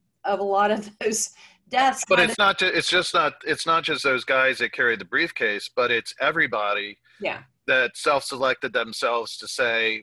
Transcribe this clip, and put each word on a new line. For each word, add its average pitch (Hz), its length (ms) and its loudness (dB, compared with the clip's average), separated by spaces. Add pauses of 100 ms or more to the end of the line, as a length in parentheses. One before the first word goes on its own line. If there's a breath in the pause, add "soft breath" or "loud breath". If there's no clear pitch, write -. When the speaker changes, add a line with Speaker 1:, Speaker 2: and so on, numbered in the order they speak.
(240)
Speaker 1:
of 190 160 0
a 202 40 -4
lot 202 280 2
of 214 220 -6
<laughs> - 60 -14
those 226 300 -2 (380 loud breath)
deaths 254 400 2
Speaker 2:
But 185 100 4
Speaker 1:
kind 196 120 4
Speaker 2:
it's 226 40 -4
Speaker 1:
of - 40 -8
Speaker 2:
not 196 200 2
ju-, 190 80 2
it's 170 240 0
just 180 240 2
not, 156 200 2 (100)
it's 156 220 -2
not 165 180 2
just 151 180 -2
those 127 220 2
guys 131 340 2
that 120 140 -2
carried 117 280 2
the 95 40 -12
briefcase, 123 720 -2
but 120 180 2
it's 113 280 -2
everybody 107 800 -2 (220 soft breath)
Speaker 1:
Yeah. 175 220 -8 (260)
Speaker 2:
that 131 280 2
self-selected 131 760 -2
themselves 117 680 -2
to 107 80 -16
say, 113 560 0